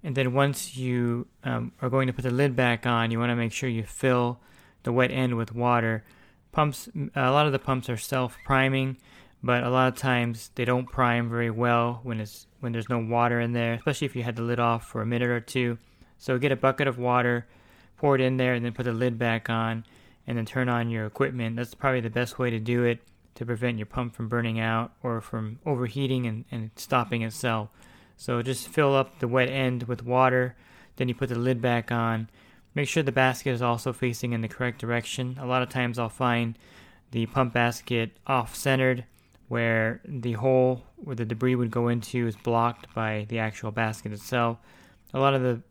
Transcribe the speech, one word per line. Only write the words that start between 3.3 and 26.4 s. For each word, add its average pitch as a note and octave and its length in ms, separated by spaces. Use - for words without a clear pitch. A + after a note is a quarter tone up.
make A#2 160
sure - 180
you A2+ 140
fill B2 560
the B2 80
wet B2 180
end B2+ 260
with A2+ 180
water. A#2 500
Pumps, D3+ 380
a C3 160
lot D3 160
of C#3+ 40
the C3+ 80
pumps B2+ 300
are A#2 80
self-priming, C3 1000
but B2 220
a B2 60
lot B2+ 180
of B2+ 100
times A#2+ 580
they B2 100
don't B2+ 200
prime A#2+ 440
very A#2 200
well A#2+ 540
when A#2 160
it's, - 260
when A#2+ 120
there's A2+ 180
no A#2+ 100
water A#2+ 400
in A#2 140
there, A#2 200
especially C#3 320
if B2+ 100
you B2 60
had A#2 140
the A#2 80
lid A#2 160
off A#2 280
for A#2 140
a A2 60
minute A#2+ 220
or A#2+ 100
two. A#2+ 380
So B2+ 180
get C3+ 140
a C3+ 40
bucket C3+ 320
of B2 120
water, B2 480
pour C#3 180
it C3 60
in B2+ 160
there, B2+ 160
and A#2+ 100
then A#2+ 100
put A#2+ 120
the B2 60
lid A#2 260
back A#2 320
on, A2+ 360
and A#2+ 100
then A2+ 80
turn B2+ 240
on A#2 200
your A2 160
equipment. A#2+ 500
That's A#2+ 200
probably C3 260
the A2+ 80
best A#2 300
way B2+ 100
to A2+ 100
do A#2+ 240
it A#2 160
to A#2 100
prevent A#2 320
your G#2+ 80
pump A#2+ 300
from A2+ 120
burning A#2 320
out A2+ 340
or A#2 180
from A2 440
overheating B2+ 600
and, A2 240